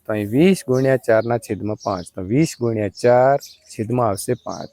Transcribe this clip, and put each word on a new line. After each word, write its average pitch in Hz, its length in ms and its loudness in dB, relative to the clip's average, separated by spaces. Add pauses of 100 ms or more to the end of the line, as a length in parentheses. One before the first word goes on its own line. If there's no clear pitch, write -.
તો 107 60 -6
અહીં 104 180 -4
વીસ 175 360 2
ગુણ્યા 131 300 2
ચારના 117 420 2
છેદમાં 107 460 -6
પાંચ, 92 300 -4
તો - 80 -10
વીસ 123 380 0
ગુણ્યા 110 280 -2
ચાર 123 500 4 (320)
છેદમાં 120 380 -2
આવશે 101 260 -4
પાંચ, - 380 -10